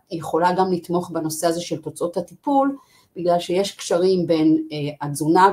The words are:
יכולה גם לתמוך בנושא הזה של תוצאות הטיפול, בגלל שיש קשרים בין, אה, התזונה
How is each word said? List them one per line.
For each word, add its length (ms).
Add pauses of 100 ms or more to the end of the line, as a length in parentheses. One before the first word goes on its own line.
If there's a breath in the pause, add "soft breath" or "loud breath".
(100)
יכולה 420
גם 200
לתמוך 380
בנושא 360
הזה 140
של 220
תוצאות 340
הטיפול, 600 (400 loud breath)
בגלל 240
שיש 320
קשרים 540
בין, 460
אה, 360
התזונה 440